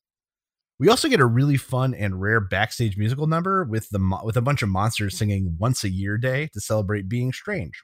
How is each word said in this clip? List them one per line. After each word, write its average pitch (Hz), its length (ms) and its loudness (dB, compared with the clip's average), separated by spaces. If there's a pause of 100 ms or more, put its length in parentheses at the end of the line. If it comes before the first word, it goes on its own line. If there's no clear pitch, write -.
(800)
We 151 100 6
also 262 180 4
get 226 140 4
a 127 40 6
really 135 300 4
fun 127 380 0
and 98 260 -2
rare 107 220 2
backstage 101 560 -2
musical 127 300 0
number 175 360 0
with 110 260 -4
the 101 100 -2
mo-, 95 260 0
with 110 100 -2
a 127 60 2
bunch 135 220 0
of 101 60 0
monsters 101 480 -2
singing 95 420 0
Once 120 240 0
a 101 60 -2
Year 98 280 -2
Day 131 360 -2
to 101 60 -12
celebrate 104 480 -2
being 123 240 -2
strange 120 520 -8